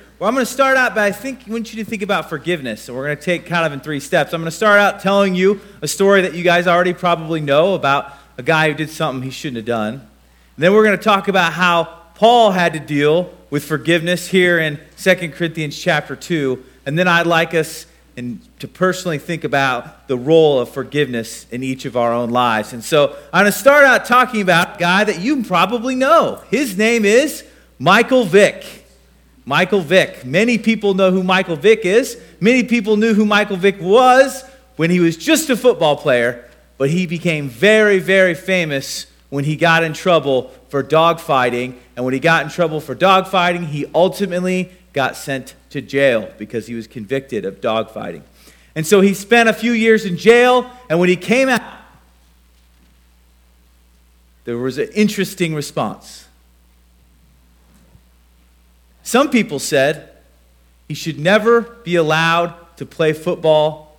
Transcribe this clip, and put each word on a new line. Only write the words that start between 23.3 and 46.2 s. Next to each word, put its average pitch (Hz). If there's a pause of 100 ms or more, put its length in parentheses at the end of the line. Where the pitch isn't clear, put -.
I'm 175
gonna 202
start 277
out 247
talking 240
about 180
a -
guy 180
that 165
you 254
probably 214
know. 254
His 226
name 220
is 247 (340)
Michael 233
Vick. 185 (580)
Michael 180
Vick. 156
Many 208
people 208
know 190
who 185
Michael 180
Vick 214
is. 220 (200)
Many 240
people 214
knew 220
who 208
Michael 208
Vick 196
was 254 (340)
when 165
he 180
was 165
just -
a 240
football 170
player, 123 (300)
but 139
he 180
became 160
very, 202
very 185
famous 160 (240)
when 143
he 151
got 165
in 160
trouble 139 (180)
for 139
dogfighting. 131 (200)
And 123
when 131
he 135
got 160
in 156
trouble 160
for 131
dogfighting, 180
he 143
ultimately 180 (220)
got 135
sent 135 (160)
to 147
jail 123